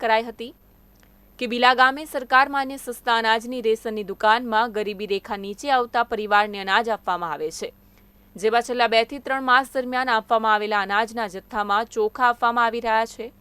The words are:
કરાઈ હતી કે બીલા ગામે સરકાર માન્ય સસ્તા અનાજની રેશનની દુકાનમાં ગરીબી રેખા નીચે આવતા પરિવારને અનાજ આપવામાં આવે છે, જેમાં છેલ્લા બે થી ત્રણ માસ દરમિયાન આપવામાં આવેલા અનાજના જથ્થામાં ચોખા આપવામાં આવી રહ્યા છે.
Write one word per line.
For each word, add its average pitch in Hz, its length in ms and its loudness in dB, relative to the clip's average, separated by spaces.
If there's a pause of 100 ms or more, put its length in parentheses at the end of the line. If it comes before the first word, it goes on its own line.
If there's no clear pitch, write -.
કરાઈ 220 220 2
હતી 233 320 -12 (840)
કે 247 80 -4
બીલા 247 280 4
ગામે 262 300 2
સરકાર 269 440 2
માન્ય 277 280 -4
સસ્તા 240 400 -4
અનાજની 226 440 0
રેશનની 220 440 -2
દુકાનમાં 220 680 0
ગરીબી 208 340 -6
રેખા 196 300 -4
નીચે 202 340 -8
આવતા 240 320 2
પરિવારને 208 580 0
અનાજ 196 280 2
આપવામાં 180 440 -4
આવે 151 180 -6
છે, - 220 -10 (640)
જેમાં 220 260 2
છેલ્લા 240 260 0
બે 226 160 4
થી 285 140 -8
ત્રણ 269 240 -4
માસ 254 320 2
દરમિયાન 254 340 -2
આપવામાં 220 460 2
આવેલા 208 260 0
અનાજના 214 460 -2
જથ્થામાં 202 580 -2
ચોખા 220 440 0
આપવામાં 240 360 2
આવી 233 160 -2
રહ્યા 226 260 0
છે. 226 340 -14